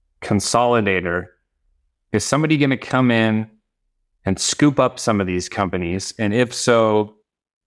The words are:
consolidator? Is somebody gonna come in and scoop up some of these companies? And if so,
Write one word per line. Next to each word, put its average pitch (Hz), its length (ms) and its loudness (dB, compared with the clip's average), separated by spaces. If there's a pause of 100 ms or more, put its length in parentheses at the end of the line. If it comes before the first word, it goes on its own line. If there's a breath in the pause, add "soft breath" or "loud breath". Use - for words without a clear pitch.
(220)
consolidator? 101 1080 0 (840)
Is 107 120 0
somebody 156 340 0
gonna 135 200 2
come 127 340 0
in 110 380 0 (760)
and 95 140 -2
scoop 143 400 0
up 127 200 0
some 104 220 0
of 90 60 -2
these 90 220 -4
companies? 92 680 -4
And 104 160 -2
if 123 200 0
so, 107 640 2 (520)